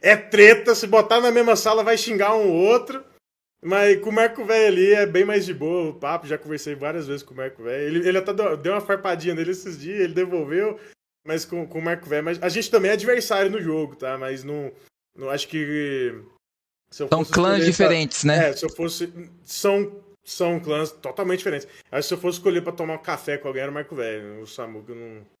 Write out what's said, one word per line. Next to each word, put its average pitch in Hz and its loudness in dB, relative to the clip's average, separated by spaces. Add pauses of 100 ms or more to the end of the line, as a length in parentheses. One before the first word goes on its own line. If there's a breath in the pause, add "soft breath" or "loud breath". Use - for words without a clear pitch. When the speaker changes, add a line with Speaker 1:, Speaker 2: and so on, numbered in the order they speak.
Speaker 1:
é 202 6
treta, 208 8
se 220 -2
botar 220 4
na 240 2
mesma 233 4
sala 220 0
vai 226 2
xingar 208 0
um 214 2
ou 165 2
outro. 240 2 (560)
Mas 196 4
com 208 -6
o 208 -4
Marco 226 0
Véi 220 4
ali 196 6
é 208 4
bem 185 2
mais 202 0
de 180 -6
boa 160 -4
o - -12
papo, 156 -6
já 147 -6
conversei 147 -10
várias 151 -8
vezes 139 -8
com - -20
o - -16
Marco 131 -10
Véi. 131 -6
Ele, 170 0
ele 185 2
até 190 -2
deu, 196 0
deu 160 -2
uma 202 0
farpadinha 185 -2
nele 165 -4
esses 185 -10
dias, 185 -8
ele 175 0
devolveu, 180 -2 (480 loud breath)
mas 160 -4
com, 170 -8
com 170 -10
o 160 -8
Marco 170 -6
Véi. 151 -2
Mas 170 -4
a 180 0
gente 196 -4
também 196 4
é 214 2
adversário 208 0
no 208 -4
jogo, 156 -4
tá? 131 -8
Mas 131 -8
não, 143 -10 (440 soft breath)
não 135 -10
acho 143 -4
que 147 -4 (800)
se - -10
eu 139 -8
Speaker 2:
São 156 2
Speaker 1:
fosse 160 -4
Speaker 2:
clãs 180 4
Speaker 1:
escolher 165 4
pra, 175 4
Speaker 2:
diferentes, 165 2
né? 151 4
Speaker 1:
é, 135 -4
se 160 -8
eu 156 -2
fosse, 170 -6 (300)
são, 202 -2 (240)
são 175 -2
clãs 151 -4
totalmente 180 -6
diferentes. 151 -6 (240 soft breath)
Acho 143 -4
que - -6
se - -4
eu 170 -6
fosse 175 -4
escolher 175 0
pra 170 -6
tomar 160 -6
um 156 -12
café 147 -6
com 143 -10
alguém 131 -6
era 139 -8
o - -12
Marco 147 -12
Véi, 107 -8
o 110 -18
Samuca 113 -16
não 113 -18 (200)